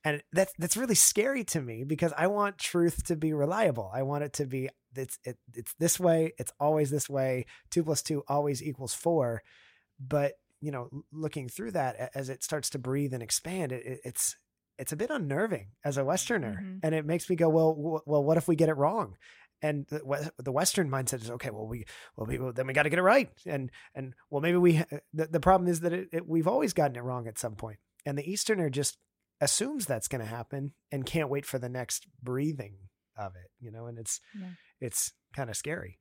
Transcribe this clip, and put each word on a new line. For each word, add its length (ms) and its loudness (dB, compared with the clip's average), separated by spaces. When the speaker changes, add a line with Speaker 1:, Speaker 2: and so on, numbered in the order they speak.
Speaker 1:
And 200 0
that's, 260 2
that's 200 0
really 160 2
scary 500 4
to 160 -2
me, 240 -6
because 320 0
I 100 2
want 300 2
truth 480 2
to 120 -2
be 180 0
reliable. 600 2
I 80 -2
want 220 -2
it 100 -6
to 120 -2
be, 240 -4
"It's, 280 -8
it, 140 -10
it's 200 -12
this 260 2
way. 380 4
It's 200 -6
always 320 4
this 180 -2
way. 360 0
Two 140 2
plus 180 0
two 240 -2
always 360 0
equals 320 -6
four." 480 2
But, 380 0
you 100 -4
know, 180 -6
l-, 220 -12
looking 380 -6
through 220 -8
that 240 0
a-, 200 -8
as 140 -6
it 120 -8
starts 280 -4
to 80 -8
breathe 340 -2
and 100 -6
expand, 500 -4
it, 120 -8
it, 180 -10
it's, 340 -4
it's 140 -8
a 40 -6
bit 140 -4
unnerving 640 -2
as 140 -2
a 60 0
Westerner. 580 -2
Speaker 2:
Mm-hmm. 200 -10
Speaker 1:
And 120 2
it 100 0
makes 240 -2
me 80 2
go, 140 6
"Well, 240 6
w-, 320 -2
well, 180 4
what 140 6
if 100 0
we 80 6
get 140 6
it 80 0
wrong?" 400 0
And 280 -2
the 140 -6
we-, 140 0
the 140 -4
Western 360 2
mindset 320 -2
is, 100 -10
"Okay, 200 -8
well, 160 -10
we, 180 -8
well, 100 -6
we, 120 -4
well, 160 -4
then 120 0
we 60 -4
gotta 160 4
get 100 2
it 40 4
right." 260 6
And, 260 -4
and, 200 -10
well, 100 0
maybe 160 4
we, 200 8
ha-, 240 0
the, 140 0
the 140 0
problem 280 6
is 120 2
that 120 2
it, 180 -4
it, 160 -4
we've 220 2
always 240 2
gotten 240 2
it 60 -8
wrong 260 -6
at 100 -10
some 160 -6
point. 260 -10
And 100 -2
the 100 -4
Easterner 440 0
just 260 -2
assumes 440 0
that's 220 -2
gonna 180 -4
happen 460 -6
and 140 -4
can't 240 0
wait 160 -2
for 120 -4
the 100 -4
next 380 -6
breathing 520 -4
of 200 -8
it, 220 -20
you 120 -16
know, 160 -14
and 120 -12
it's, 220 -6
Speaker 2:
Yeah. 100 -10
Speaker 1:
it's 300 -4
kinda 200 -8
scary. 460 -8